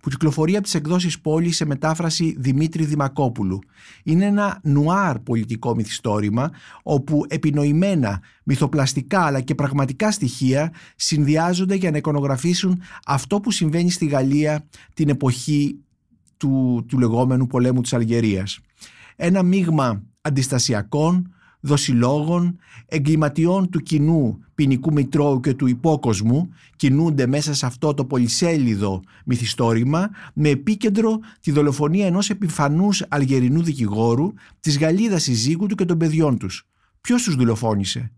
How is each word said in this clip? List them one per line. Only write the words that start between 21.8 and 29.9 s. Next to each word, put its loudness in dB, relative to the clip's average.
εγκληματιών 0
του -2
κοινού 0
ποινικού 2
μητρώου 2
και 0
του -2
υπόκοσμου 0
κινούνται 2
μέσα -2
σε -2
αυτό -2
το -2
πολυσέλιδο 0
μυθιστόρημα, 0